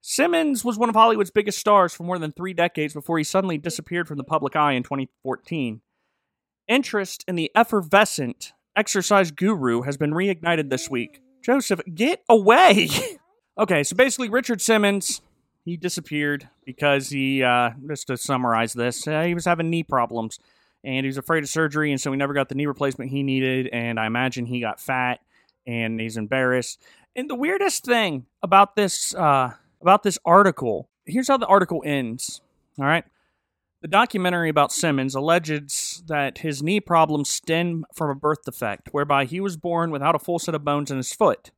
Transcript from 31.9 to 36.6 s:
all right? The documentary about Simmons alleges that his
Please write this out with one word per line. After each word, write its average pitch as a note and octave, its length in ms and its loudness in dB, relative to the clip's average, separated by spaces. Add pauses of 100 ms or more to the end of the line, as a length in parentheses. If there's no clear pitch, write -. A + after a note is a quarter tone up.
all C#3 80 -4
right? D#3+ 200 2 (760)
The E3 60 -12
documentary F3+ 600 2
about D3 200 4
Simmons C3+ 460 0
alleges D#3 880 -2
that C#3+ 320 -4
his C#3+ 240 -6